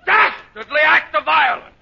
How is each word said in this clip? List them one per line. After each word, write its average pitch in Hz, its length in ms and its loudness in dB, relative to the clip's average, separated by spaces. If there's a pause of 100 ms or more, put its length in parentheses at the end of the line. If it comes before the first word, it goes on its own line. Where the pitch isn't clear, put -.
dastardly 302 760 -2
act 311 320 0
of 302 100 -2
violence. 294 560 -2